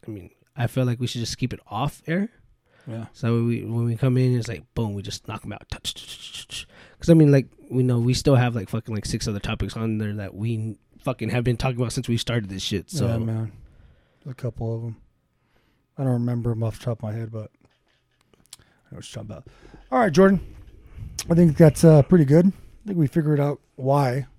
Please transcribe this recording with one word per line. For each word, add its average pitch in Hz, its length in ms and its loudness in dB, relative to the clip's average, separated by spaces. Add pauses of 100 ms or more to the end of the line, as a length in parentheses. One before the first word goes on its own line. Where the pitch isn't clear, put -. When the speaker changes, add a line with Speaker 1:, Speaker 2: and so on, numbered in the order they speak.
Speaker 1:
I 113 40 -14
mean, 95 200 -14 (260)
I 120 100 -2
feel 131 180 -2
like 120 160 -2
we 123 60 -4
should 120 140 -6
just - 180 -8
keep 123 140 -4
it 98 160 -14
off 123 380 -6
air. 185 240 -4 (560)
Speaker 2:
Yeah. 113 260 -10
Speaker 1:
So 117 320 0
we, 117 200 -2
when 113 200 -4
we 117 120 -2
come 127 200 2
in, 127 220 2
it's 113 100 -6
like, 101 160 -10 (100)
boom, 107 200 -4
we 98 80 -8
just - 260 -12
knock 107 160 -12
'em 107 80 -10
out. - 180 -16
Touch, - 240 -10
touch, - 120 -18
touch, - 260 -18
touch, - 160 -16
touch. - 200 -14 (300)
'Cause, - 120 -2
I 170 40 10
mean, 156 160 8
like, 135 160 4 (240)
we 131 120 0
know 123 180 2
we 123 140 2
still 139 220 4
have, 123 200 2
like, 95 120 -6
fucking, 110 260 -8
like, 101 120 -6
six 117 220 -6
other 101 100 -4
topics 98 380 -8
on 113 220 -4
there 104 160 -6
that 101 200 -10
we 110 420 -6 (260)
fucking 117 280 -6
have 123 140 -2
been 123 120 0
talking 127 220 -2
about 117 140 -2
since - 160 -6
we 117 80 0
started 113 340 -4
this 95 120 -8
shit. - 280 -4
So 135 160 -2
Speaker 2:
Yeah, 117 120 0
man. 113 340 -4 (760)
A 127 60 -14
couple 117 400 -8
of 113 100 -8
'em. 113 120 -10 (1000)
I 139 60 -4
don't 131 100 0
remember 120 380 -2
'em 113 100 -4
off 110 160 -4
the - 80 -18
top 120 120 -4
of - 40 -12
my 107 100 -8
head, 113 180 -8
but 107 200 -12 (1080)
I - 360 -20
know - 20 -20
what - 180 -20
you're 110 80 -12
talking 107 80 -16
about. - 160 -18 (460)
All 254 60 2
right, 214 140 2
Jordan. 190 280 6 (880)
I 175 40 4
think 165 220 6
that's, 160 280 6
uh, 156 180 10
pretty 170 220 6
good. 156 240 6
I - 400 -8
think 190 100 -4
we 151 80 4
figured 151 340 0
out 143 200 -2 (160)
why 135 500 0 (120)